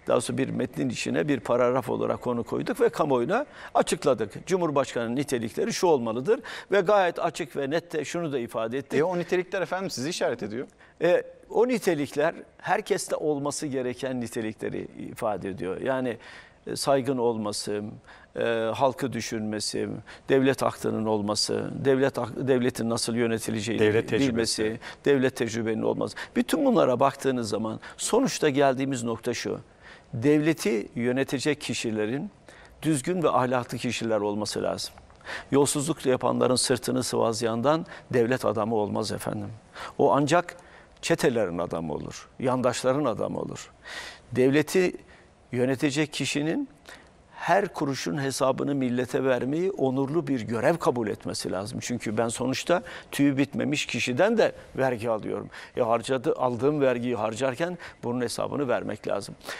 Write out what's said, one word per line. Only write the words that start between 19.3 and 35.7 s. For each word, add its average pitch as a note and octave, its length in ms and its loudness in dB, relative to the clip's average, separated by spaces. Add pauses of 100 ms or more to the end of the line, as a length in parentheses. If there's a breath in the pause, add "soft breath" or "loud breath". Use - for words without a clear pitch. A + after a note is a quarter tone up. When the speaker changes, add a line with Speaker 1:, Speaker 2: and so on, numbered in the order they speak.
Speaker 1:
devlet C3+ 340 4
aklının A2+ 420 0
olması, G#2+ 640 0 (160)
devlet C3 320 4
ak-, A#2+ 300 -4
devletin B2 420 2
nasıl A2+ 260 -2
yönetileceğini A2+ 640 -2
Speaker 2:
Devlet G#2+ 300 4
Speaker 1:
bilmesi, A2+ 140 2
Speaker 2:
tecrübesi. A2+ 540 0 (260 loud breath)
Speaker 1:
devlet C3 300 4
tecrübenin A2+ 460 -2
olması. A2+ 360 -2 (180 loud breath)
Bütün C#4 300 0
bunlara D3 340 4
baktığınız C3 500 0
zaman A2 300 -4 (180 loud breath)
sonuçta G#3+ 520 2
geldiğimiz C3+ 540 2
nokta A#2 300 -4
şu. G2+ 260 -4 (540 loud breath)
Devleti D3+ 840 2
yönetecek C3 680 0
kişilerin A#2 680 -2 (500 loud breath)
düzgün D#3+ 420 0
ve D3 60 4
ahlaklı B2 480 0
kişiler A2+ 420 0
olması G#2 440 -2
lazım. F#2 300 -4 (580 loud breath)
Yolsuzluk C#3+ 540 2